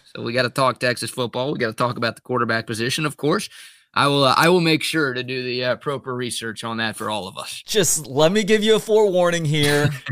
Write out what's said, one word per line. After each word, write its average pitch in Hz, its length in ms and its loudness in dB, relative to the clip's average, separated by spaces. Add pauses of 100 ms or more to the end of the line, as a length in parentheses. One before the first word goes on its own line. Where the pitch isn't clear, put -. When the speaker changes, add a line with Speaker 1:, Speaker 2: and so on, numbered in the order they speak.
(160)
Speaker 1:
So 113 60 -10
we 117 100 -6
gotta 123 180 0
talk 131 300 0
Texas 123 300 -2
football. 127 420 -4
We - 60 -6
gotta 110 160 -2
talk 120 240 -2
about 117 180 -4
the - 60 -20
quarterback 117 440 -2
position, 117 380 -4
of 139 140 -4
course. 160 300 -2 (440)
I 131 140 2
will, 143 180 2
uh, 131 120 4
I 151 140 6
will 180 100 6
make 160 240 2
sure 147 300 -2
to 127 100 -4
do 127 180 -6
the, 123 220 -4
uh, 123 120 0
proper 131 380 -6
research 117 480 -6
on 113 140 -6
that 110 200 -4
for 107 140 -6
all 104 160 -6
of 92 100 -12
us. - 300 -12
Speaker 2:
Just 175 400 0
let 147 240 4
me 214 140 2
give 214 180 2
you 220 140 4
a - 20 2
forewarning 180 680 2
here. 147 460 2 (220)